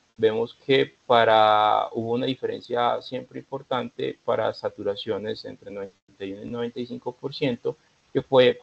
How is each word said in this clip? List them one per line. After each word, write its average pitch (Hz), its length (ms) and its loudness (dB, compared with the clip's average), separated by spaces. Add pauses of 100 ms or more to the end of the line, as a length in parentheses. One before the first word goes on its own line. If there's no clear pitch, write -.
(180)
vemos 113 360 0 (120)
que 135 260 2 (140)
para, 107 840 6
hubo 113 200 -6
una 127 140 -2
diferencia 120 760 -4
siempre 127 380 -12
importante 131 840 -8
para 110 300 -2
saturaciones 104 920 -6
entre 104 240 -16
noventa 98 240 -12 (320)
y 98 60 -10
uno 101 100 -14
y 117 80 -12
noventa 120 280 -8
y 120 80 -8
cinco 123 260 -10
por 139 220 -10
ciento, 135 440 -4 (340)
que 135 80 0
fue, 127 420 4